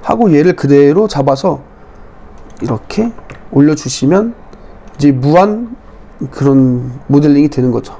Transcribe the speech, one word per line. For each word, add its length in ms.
하고 160
얘를 220
그대로 500
잡아서 540
이렇게 520
올려주시면 800
이제 160
무한 640
그런 580
모델링이 440
되는 200
거죠. 300